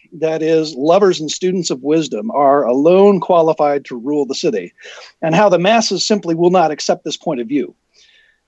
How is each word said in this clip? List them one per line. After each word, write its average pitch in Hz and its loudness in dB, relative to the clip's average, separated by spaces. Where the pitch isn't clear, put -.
that 156 -4
is, 160 0
lovers 170 2
and 151 -8
students 185 -4
of 131 -8
wisdom, 131 -2
are 139 2
alone 175 4
qualified 156 0
to 131 -12
rule 143 -4
the 123 -6
city, 107 -6
and 160 -2
how 208 4
the 180 2
masses 208 0
simply 170 -2
will 175 2
not 170 2
accept 175 -4
this 156 -10
point 147 -6
of 117 -8
view. 135 -4